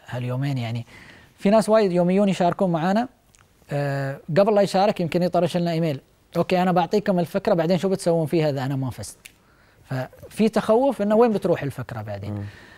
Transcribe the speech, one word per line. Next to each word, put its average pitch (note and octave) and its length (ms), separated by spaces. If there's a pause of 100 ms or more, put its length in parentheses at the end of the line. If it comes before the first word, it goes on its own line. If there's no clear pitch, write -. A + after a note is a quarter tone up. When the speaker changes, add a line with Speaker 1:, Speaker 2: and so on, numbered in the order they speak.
Speaker 1:
هاليومين. B2+ 500
يعني، A#2 280 (520)
في G3+ 120
ناس A3 180
وايد G#3+ 240
يوم F3 180
يجون G3 180
يشاركون F3+ 440
معانا، F#3+ 360 (640)
آه، C#3 480 (180)
قبل G#3 160
لا G3+ 80
يشارك G3 380
يمكن E3+ 220
يطرش F3 340
لنا F3 140
إيميل: D#3+ 300 (360)
"أوكي، F3 260
أنا F#3 100
بعطيكم F3+ 460
الفكرة، F#3+ 360
بعدين E3 240
شو F#3+ 100
بتسوون E3+ 380
فيها D#3 240
إذا C3+ 140
أنا C#3 120
ما C3 140
فزت؟" - 260 (680)
ففي - 640
تخوف A3 540
إنه G#3 140
وين A#3 160
بتروح F3 300
الفكرة B2 400
بعدين. G#2 320
Speaker 2:
مم. G2+ 100 (340)